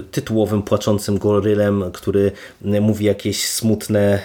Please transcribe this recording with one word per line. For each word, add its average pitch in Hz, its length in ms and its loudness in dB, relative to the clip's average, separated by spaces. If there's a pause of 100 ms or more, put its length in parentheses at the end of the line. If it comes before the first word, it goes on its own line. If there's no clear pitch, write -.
(100)
tytułowym 107 520 0
płaczącym 104 560 0
gorylem, 104 760 2
który, 101 400 0 (320)
e, 104 160 0
mówi 104 240 2
jakieś 101 400 0
smutne, 104 800 0